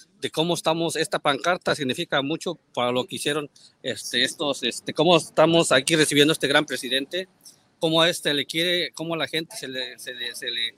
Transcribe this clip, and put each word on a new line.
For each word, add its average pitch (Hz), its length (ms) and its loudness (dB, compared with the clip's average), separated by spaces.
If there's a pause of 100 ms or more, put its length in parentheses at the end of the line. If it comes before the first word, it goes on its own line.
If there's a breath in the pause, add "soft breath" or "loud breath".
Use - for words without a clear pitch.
(180 loud breath)
de 123 120 -6
cómo 165 240 0
estamos. 165 420 -2
Esta 160 220 -2
pancarta 151 560 0
significa 139 480 -2
mucho 160 320 -4 (180)
para 123 180 0
lo 123 140 0
que - 120 -12
hicieron, 147 340 -4 (320 soft breath)
este, 123 420 -2
estos, 139 380 -4
este, 123 320 -6
cómo 160 240 6
estamos 165 540 4
aquí 135 220 4
recibiendo 147 380 4
a - 20 0
este 151 140 -2
gran 151 160 4
presidente, 135 640 -4 (500 soft breath)
cómo 160 220 2
a 165 80 6
este 156 240 -2
le 143 140 0
quiere, 170 460 -2
cómo 165 220 -6
la 151 140 -2
gente 165 280 -6
se 139 120 -10
le, 123 300 -10
se 127 160 -12
le, 120 200 -10
se 123 160 -10
le, 117 280 -4